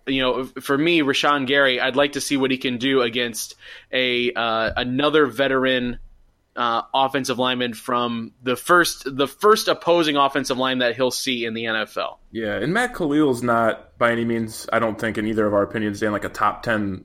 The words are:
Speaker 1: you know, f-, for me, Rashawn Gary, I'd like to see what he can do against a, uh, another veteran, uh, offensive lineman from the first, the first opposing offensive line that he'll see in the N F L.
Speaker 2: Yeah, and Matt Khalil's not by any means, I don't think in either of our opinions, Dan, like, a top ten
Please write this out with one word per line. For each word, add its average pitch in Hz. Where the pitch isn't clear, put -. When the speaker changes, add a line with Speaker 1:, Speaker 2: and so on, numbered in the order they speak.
Speaker 1:
you 135
know, 127
f-, 131
for 139
me, 165
Rashawn 143
Gary, 135
I'd 127
like 143
to 135
see -
what 131
he 131
can 127
do 131
against 120
a, 123
uh, 113
another 143
veteran, 127
uh, 117
offensive 131
lineman 123
from 117
the 123
first, 170
the 135
first 214
opposing 170
offensive 139
line 131
that 120
he'll 127
see 120
in 113
the 113
N 113
F 107
L. -
Speaker 2:
Yeah, 107
and 117
Matt 240
Khalil's 143
not 117
by 117
any 117
means, 113
I 113
don't 113
think 113
in 107
either 110
of 101
our 101
opinions, 101
Dan, 107
like, 101
a 101
top -
ten 104